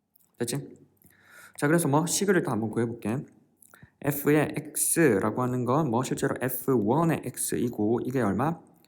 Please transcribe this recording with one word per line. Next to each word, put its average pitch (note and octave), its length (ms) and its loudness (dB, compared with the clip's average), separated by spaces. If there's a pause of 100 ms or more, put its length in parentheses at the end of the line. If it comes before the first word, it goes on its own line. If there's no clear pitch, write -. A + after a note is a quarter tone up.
(380)
됐지? A#2+ 180 -4 (1040)
자, D3 80 0
그래서 E3 200 4
뭐 D3 200 2
식을 G3+ 280 2
일단 D#3 180 0
한번 G#2+ 180 -2
구해볼게. A2+ 480 -2 (800)
F의 C#3+ 560 0
X라고 A#2+ 840 0
하는 B2+ 240 -2
건 C#3 240 2
뭐 A#2 120 2
실제로 C3 380 -2
에프 B2+ 420 0
원의 D3 440 2
X이고 A#2 800 -2
이게 B2+ 180 -2
얼마? A#2 360 0 (300)